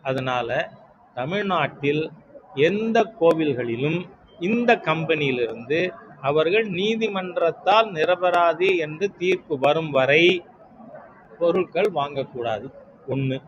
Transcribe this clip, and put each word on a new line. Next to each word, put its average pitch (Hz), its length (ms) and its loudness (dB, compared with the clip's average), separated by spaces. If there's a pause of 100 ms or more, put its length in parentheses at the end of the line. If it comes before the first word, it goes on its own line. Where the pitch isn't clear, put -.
அதனால 131 680 -2 (440)
தமிழ்நாட்டில் 151 960 -2 (440)
எந்த 214 640 2
கோவில்களிலும் 151 880 0 (340)
இந்த 233 360 2
கம்பெனியிலிருந்து 151 1160 -2 (280)
அவர்கள் 156 480 0
நீதிமன்றத்தால் 190 1200 0
நிரபராதி 175 880 2
என்று 156 400 -4
தீர்ப்பு 175 420 -2
வரும் 151 320 0
வரை 156 520 4 (960)
பொருட்கள் 175 520 0
வாங்கக்கூடாது. 131 760 -6 (420)
ஒண்ணு. 131 400 -2